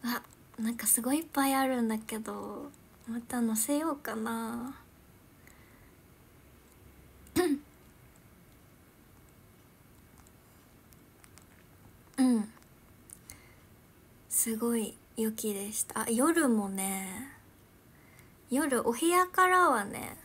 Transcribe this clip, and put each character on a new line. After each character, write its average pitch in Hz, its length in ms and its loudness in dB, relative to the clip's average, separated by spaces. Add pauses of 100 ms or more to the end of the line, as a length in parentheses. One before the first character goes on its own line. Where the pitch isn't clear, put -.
あ、 240 180 -6 (360)
な 226 140 -2
ん 233 40 -4
か 226 120 -8
す - 140 2
ご 254 120 0
い 302 60 2
い - 20 -2
っ 320 40 -8
ぱ 277 220 0
い 269 80 2
あ 269 100 4
る 254 160 0
ん 226 60 2
だ 220 120 -2
け 220 200 -8
ど、 208 500 -10 (380)
ま 233 140 -6
た 240 200 -2
載 226 140 2
せ 285 220 2
よ 311 140 0
う 277 60 -4
か 220 180 -8
な。 226 600 -6 (2500)
<clears throat> - 40 4 (4000)
う 269 40 4
ん。 233 300 4 (1800)
す 226 280 0
ご 233 180 0
い 220 220 -4 (180)
良 220 160 -2
き 220 220 -4
で 202 180 -8
し - 120 -4
た。 - 180 -4
あ、 226 80 -4
夜 285 400 4
も 208 180 2
ね、 190 640 -6 (1160)
夜 262 380 0
お 233 40 2
部 240 160 0
屋 359 200 4
か 370 200 4
ら 370 220 6
は 214 160 2
ね - 400 -10